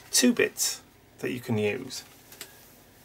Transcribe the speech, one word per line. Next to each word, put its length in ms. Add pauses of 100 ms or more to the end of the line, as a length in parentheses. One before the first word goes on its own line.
(100)
two 220
bits 480 (380)
that 140
you 80
can 180
use. 460 (1000)